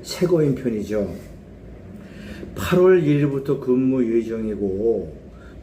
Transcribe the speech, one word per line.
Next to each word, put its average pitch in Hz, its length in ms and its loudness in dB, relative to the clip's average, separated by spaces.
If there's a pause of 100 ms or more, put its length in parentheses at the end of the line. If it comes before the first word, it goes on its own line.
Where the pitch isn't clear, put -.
새거인 165 520 2
편이죠. 104 560 -2 (1400)
팔월 180 480 6
일 147 180 4
일부터 139 380 0
근무 127 460 2
예정이고, 107 1120 -2 (460)